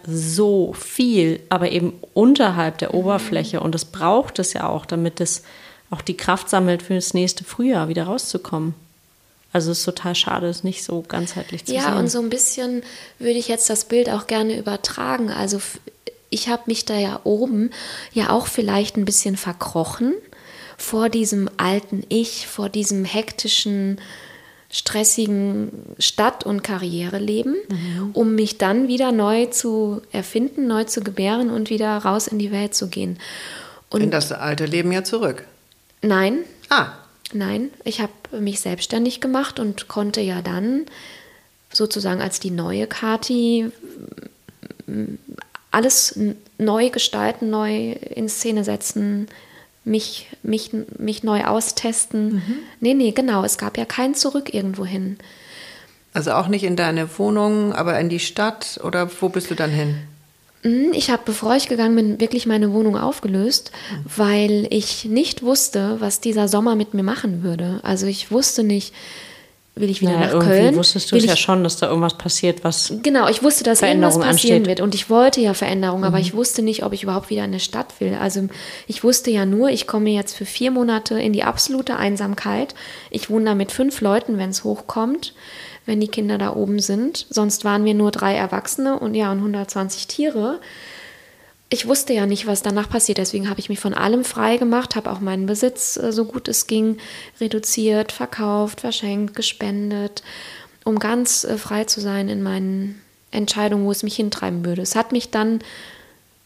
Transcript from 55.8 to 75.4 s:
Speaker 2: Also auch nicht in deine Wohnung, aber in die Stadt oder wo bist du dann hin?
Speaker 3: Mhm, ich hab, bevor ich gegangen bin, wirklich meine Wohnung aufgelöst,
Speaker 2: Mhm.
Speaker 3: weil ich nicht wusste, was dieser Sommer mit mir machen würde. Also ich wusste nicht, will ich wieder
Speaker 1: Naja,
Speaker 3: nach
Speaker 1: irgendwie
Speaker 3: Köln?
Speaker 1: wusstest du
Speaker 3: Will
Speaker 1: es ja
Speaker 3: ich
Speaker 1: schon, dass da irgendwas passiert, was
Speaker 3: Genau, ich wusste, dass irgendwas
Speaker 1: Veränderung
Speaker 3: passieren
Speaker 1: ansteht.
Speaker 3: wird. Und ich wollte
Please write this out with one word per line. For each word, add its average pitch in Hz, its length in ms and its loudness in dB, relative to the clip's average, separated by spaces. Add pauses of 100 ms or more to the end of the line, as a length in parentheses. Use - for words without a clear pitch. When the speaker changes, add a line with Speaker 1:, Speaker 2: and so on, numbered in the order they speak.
Speaker 2:
Also 156 180 0
auch 165 160 2
nicht 202 160 0
in 180 120 0
deine 165 420 0
Wohnung, 208 560 2
aber 170 260 0
in 170 80 2
die 170 120 -2
Stadt - 640 -4
oder 180 280 -2 (100)
wo 190 80 2
bist 180 220 -4
du 165 40 -4
dann 156 160 0
hin? 147 260 0 (680)
Speaker 3:
Mhm, 254 280 4
ich - 160 0
hab, 240 160 0
bevor 220 300 0
ich 277 140 2
gegangen 233 260 4
bin, 214 260 4
wirklich 233 240 0
meine 214 280 2
Wohnung 214 260 4
aufgelöst, 220 720 0 (220)
Speaker 2:
Mhm. 147 120 -8 (120)
Speaker 3:
weil 208 540 4
ich - 340 -2
nicht 247 400 0
wusste, 220 560 2
was 202 200 -2
dieser 214 280 2
Sommer 214 260 4
mit 214 200 0
mir 196 100 2
machen 190 400 -2
würde. 175 400 -2
Also 190 220 0
ich 196 260 -4
wusste 240 320 2
nicht, 202 280 0 (840)
will 208 120 0
ich 190 120 0
wieder 180 140 4
Speaker 1:
Naja, 160 120 4
Speaker 3:
nach - 60 2
Speaker 1:
irgendwie 170 260 6
Speaker 3:
Köln? 190 180 8
Speaker 1:
wusstest - 360 2
du - 20 8
Speaker 3:
Will 233 80 8
Speaker 1:
es 226 60 6
ja 175 60 6
Speaker 3:
ich - 60 4
Speaker 1:
schon, 185 220 4
dass 165 140 0
da 170 100 0
irgendwas 165 320 2
passiert, 175 460 0
was - 280 0 (120)
Speaker 3:
Genau, 269 240 6
ich 220 160 2
wusste, 285 180 4
dass 226 200 4
irgendwas 185 320 6
Speaker 1:
Veränderung 165 80 4
Speaker 3:
passieren 226 340 6
Speaker 1:
ansteht. 214 100 6
Speaker 3:
wird. 185 140 2
Und 202 160 2
ich - 120 -4
wollte 254 320 8